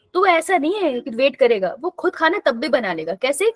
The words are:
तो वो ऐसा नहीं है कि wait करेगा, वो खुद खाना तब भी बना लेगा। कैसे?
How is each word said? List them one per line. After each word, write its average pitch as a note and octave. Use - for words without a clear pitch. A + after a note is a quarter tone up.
तो F4+
वो F#4
ऐसा E4+
नहीं D#4
है D4
कि B3+
wait C4
करेगा, A3
वो E4+
खुद -
खाना E4
तब D4
भी B3
बना A#3
लेगा। E3
कैसे? C#4+